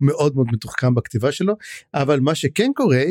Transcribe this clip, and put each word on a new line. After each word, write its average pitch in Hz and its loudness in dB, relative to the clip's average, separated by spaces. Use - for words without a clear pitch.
מאוד 143 2
מאוד 127 2
מתוחכם 123 -2
בכתיבה 120 -2
שלו, 190 -2
אבל 143 2
מה 143 2
שכן 202 0
קורה, 143 2